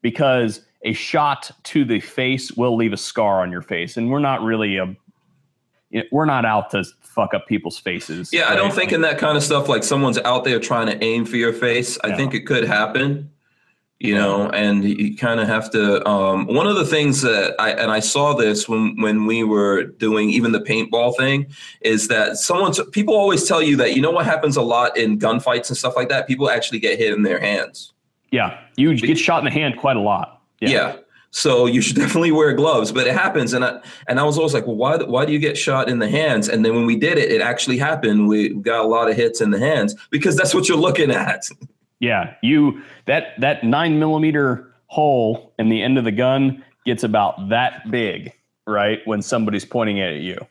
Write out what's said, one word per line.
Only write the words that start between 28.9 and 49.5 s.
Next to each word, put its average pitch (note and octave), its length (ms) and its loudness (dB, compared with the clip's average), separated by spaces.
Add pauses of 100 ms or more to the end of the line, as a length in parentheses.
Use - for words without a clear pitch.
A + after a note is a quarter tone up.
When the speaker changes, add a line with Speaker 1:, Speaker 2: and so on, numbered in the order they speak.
Speaker 2:
Be- C#3 160 2
Speaker 1:
get D#3+ 120 2
shot E3 200 2
in D3 80 -2
the B2+ 40 0
hand C#3+ 280 -2
quite C3+ 180 0
a G#2+ 40 -2
lot. G2+ 420 -2 (180)
Yeah. A2 100 0
Speaker 2:
Yeah. - 260 0 (360)
So B2 340 2
you A#2+ 160 2
should - 140 0
<laughs> C#3+ 80 2
definitely E3 280 2
wear D3+ 220 4
gloves, C3 360 2
but B2 160 0
it B2 80 2
happens. B2+ 380 0
And B2+ 120 0
I, - 140 -4 (300)
and B2+ 100 0
I C#3+ 60 2
was D3+ 140 2
always D#3 160 0
like, A2 120 0
"Well, A2+ 100 -4
why, C3 200 0
why B2+ 300 0
do D3+ 60 0
you D3+ 60 2
get D3 200 0
shot C3+ 320 0
in B2 80 0
the G#2+ 100 0
hands?" B2+ 400 0
And A2 160 2
then A2+ 100 2
when A#2 120 2
we A#2 100 2
did D#3 220 2
it, - 120 2
it G#2+ 120 2
actually B2 340 -2
happened. A#2+ 500 2
We G#2+ 280 2
got A2+ 280 -2
a A2 60 0
lot A2+ 220 2
of G#2 60 0
hits A#2 260 0
in G#2+ 80 2
the G2+ 80 2
hands A#2+ 360 0 (160)
because D3+ 240 2
that's F3+ 200 2
what F#3 140 2
you're F3+ 100 2
looking D3+ 320 2
at. G2+ 400 -4
<laughs> - 80 -20 (400)
Speaker 1:
Yeah. A2+ 440 -2
You, C#3+ 400 4 (240)
that, D3+ 220 0 (120)
that C3+ 240 0
nine D3+ 340 2
millimeter D#3 720 0 (180)
hole B2 720 0
in A2 120 2
the A2+ 120 2
end B2+ 140 2
of B2 80 0
the A2 80 0
gun C3 500 0 (220)
gets A#2+ 180 -2
about G#2 460 0
that A2+ 420 -2
big, G#2+ 440 -4 (320)
right? G#2+ 400 0
When G#2+ 160 -2
somebody's G#2+ 420 -2